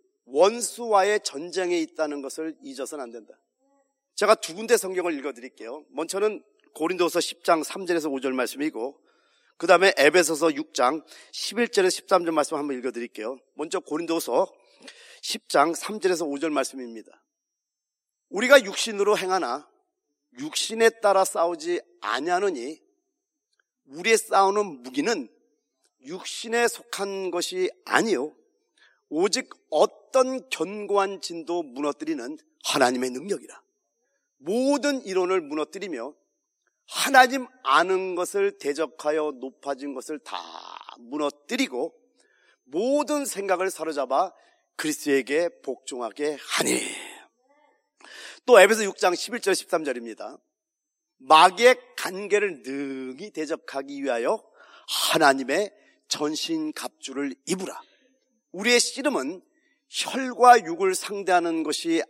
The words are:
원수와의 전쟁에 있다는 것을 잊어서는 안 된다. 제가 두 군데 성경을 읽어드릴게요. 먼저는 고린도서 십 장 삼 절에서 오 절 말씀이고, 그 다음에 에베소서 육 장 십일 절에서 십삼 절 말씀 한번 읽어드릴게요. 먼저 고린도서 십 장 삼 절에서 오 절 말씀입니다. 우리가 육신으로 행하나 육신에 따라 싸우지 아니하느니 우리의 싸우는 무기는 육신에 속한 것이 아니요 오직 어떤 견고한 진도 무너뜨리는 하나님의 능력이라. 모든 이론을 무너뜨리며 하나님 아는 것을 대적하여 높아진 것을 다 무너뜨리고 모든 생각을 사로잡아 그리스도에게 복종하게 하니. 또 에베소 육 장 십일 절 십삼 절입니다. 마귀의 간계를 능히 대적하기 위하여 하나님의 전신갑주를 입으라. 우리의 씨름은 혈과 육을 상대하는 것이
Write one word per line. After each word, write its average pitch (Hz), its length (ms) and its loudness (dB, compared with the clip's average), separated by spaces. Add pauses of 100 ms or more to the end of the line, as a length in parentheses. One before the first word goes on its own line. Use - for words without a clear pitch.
(260)
원수와의 208 1000 2
전쟁에 175 560 -4
있다는 151 420 -4
것을 156 420 -10
잊어서는 135 400 -10
안 117 80 -14
된다. 113 220 -18 (840)
제가 208 200 4
두 160 200 -6
군데 226 220 2
성경을 180 420 -2
읽어드릴게요. 127 720 -12
먼저는 190 520 -4 (300)
고린도서 170 460 0
십 - 240 -4
장 160 200 4
삼 190 220 -10
절에서 165 240 -2
오 135 100 -4
절 131 140 -4
말씀이고, 131 640 -6 (580)
그 165 100 -8
다음에 185 300 8
에베소서 156 580 4
육 156 180 -8
장 139 300 2 (280)
십일 226 360 -4
절에서 180 280 2
십삼 180 300 2
절 165 80 -2
말씀 151 240 0
한번 143 200 -4
읽어드릴게요. 120 600 -8 (180)
먼저 165 240 -6
고린도서 165 720 -2 (680)
십 - 280 -10
장 156 240 4
삼 208 260 -8
절에서 175 260 0
오 143 140 -4
절 160 100 -2
말씀입니다. 127 640 -6 (1160)
우리가 247 340 8
육신으로 202 540 0
행하나 160 520 -2 (680)
육신에 220 500 0 (120)
따라 190 220 6
싸우지 175 580 -2 (200)
아니하느니 151 800 -2 (1040)
우리의 180 320 0
싸우는 196 640 2
무기는 139 480 -2 (720)
육신에 220 640 -4
속한 196 640 -6
것이 180 400 -2 (160)
아니요 156 500 0 (760)
오직 190 400 -2 (200)
어떤 254 800 0
견고한 196 720 -2
진도 170 400 -6
무너뜨리는 143 760 -6 (280)
하나님의 127 460 2
능력이라. 123 500 -8 (760)
모든 262 680 0
이론을 185 360 0
무너뜨리며 151 760 -6 (680)
하나님 254 640 4 (160)
아는 180 520 2
것을 196 420 -2
대적하여 151 840 -4
높아진 135 540 -10
것을 135 260 -10
다 - 180 -12 (600)
무너뜨리고 147 960 -4 (720)
모든 277 600 0
생각을 190 440 -2
사로잡아 156 640 -2 (420)
그리스도에게 147 720 0 (120)
복종하게 135 760 -8
하니. - 420 -2 (1600)
또 240 140 10
에베소 214 240 8
육 190 140 -4
장 180 180 2
십일 220 240 -6
절 190 160 0
십삼 165 300 -2
절입니다. 117 520 -8 (840)
마귀의 180 580 8 (180)
간계를 190 680 -2
능히 135 680 -8
대적하기 143 720 -8
위하여 135 400 -2 (460)
하나님의 139 840 2 (380)
전신갑주를 151 1300 -6 (100)
입으라. 185 360 -6 (720)
우리의 226 280 2
씨름은 160 640 -4 (480)
혈과 240 760 2
육을 180 300 0
상대하는 175 680 0
것이 160 460 -2